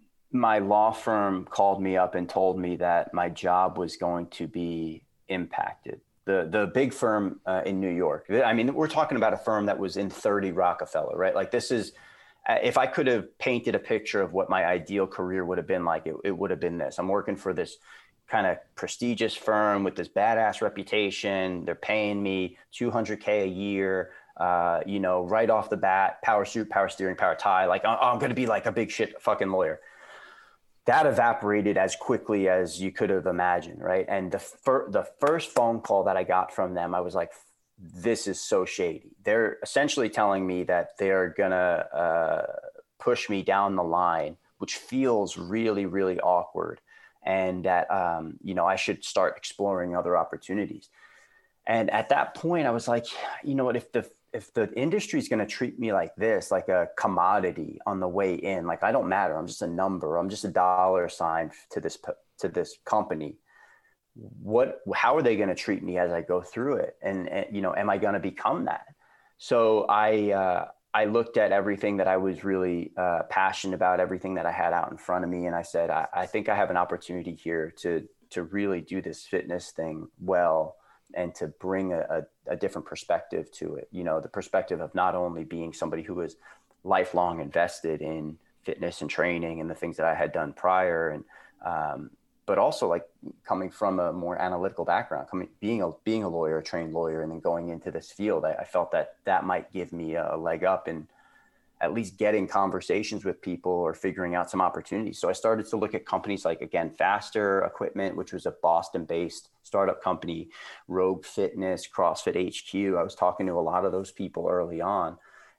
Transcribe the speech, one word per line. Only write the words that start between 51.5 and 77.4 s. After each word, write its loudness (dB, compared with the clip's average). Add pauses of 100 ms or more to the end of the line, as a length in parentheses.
And 2
at 0
that 2
point, 0
I 2
was -2
like, 2 (380)
"You -2
know 2
what? 2
If -6
the, -2 (240)
if -12
the 0
industry 0
is -2
gonna 0
treat -4
me -2
like 0
this, 2
like 2
a 4 (100)
commodity 2
on -2
the 0
way 2
in, -4
like, -4
I 4
don't 0
matter. 2
I'm -4
just -12
a -2
number. -2
I'm 0
just -6
a -4
dollar 4
sign -2 (200)
to -4
this -6
p-, -8 (260)
to -2
this -4
company. -2 (1080)
What, 2 (140)
how 4
are 4
they 4
gonna 0
treat -2
me -4
as 2
I 0
go 0
through -4
it? -4
And, -4
and, -4
you -4
know, 0
am 0
I 2
gonna 0
become -2
that?" -6 (520)
So 4
I, 4
uh, 2 (260)
I 4
looked 2
at 6
everything 2
that 2
I 4
was 0
really, 0
uh, 0
passionate 0
about, 2
everything -2
that -2
I 0
had 0
out 0
in -12
front -2
of -4
me, -4
and -2
I -2
said, -2
"I, -2
I -2
think -4
I 0
have 2
an -2
opportunity -4
here -4 (100)